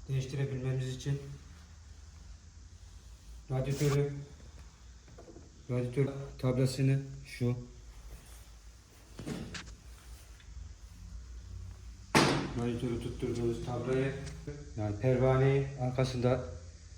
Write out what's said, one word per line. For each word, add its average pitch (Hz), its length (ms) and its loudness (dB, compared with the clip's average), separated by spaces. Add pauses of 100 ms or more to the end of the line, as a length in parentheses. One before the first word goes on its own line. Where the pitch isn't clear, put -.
değiştirebilmemiz 131 800 0
için 139 300 -2 (2250)
radyatörü, 143 600 4 (1600)
radyatör 123 380 2 (300)
tablasını 135 600 4 (240)
şu 123 320 0 (4000)
radyatörü 120 420 0
tutturduğumuz 117 640 0
tablayı, 131 460 2 (640)
yani 104 240 0
pervaneyi, 131 680 6 (140)
arkasında 127 640 4 (540)